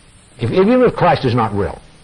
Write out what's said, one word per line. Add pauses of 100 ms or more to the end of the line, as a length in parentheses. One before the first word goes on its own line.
(400)
if,
even
if
Christ
is
not
real, (260)